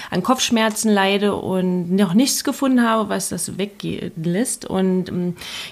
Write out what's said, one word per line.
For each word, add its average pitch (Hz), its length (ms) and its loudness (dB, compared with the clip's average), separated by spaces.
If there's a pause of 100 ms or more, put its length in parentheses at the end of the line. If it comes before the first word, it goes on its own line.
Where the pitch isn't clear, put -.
(120)
an 180 120 -2
Kopfschmerzen 220 680 2
leide 196 440 2
und 180 600 -2
noch 190 180 4
nichts 262 300 2
gefunden 262 400 2
habe, 220 260 0
was 190 200 -4
das 175 280 -6
weggehen 180 540 -6 (100)
lässt. 175 440 -2
Und, 185 440 0
ähm, 180 260 -2 (360)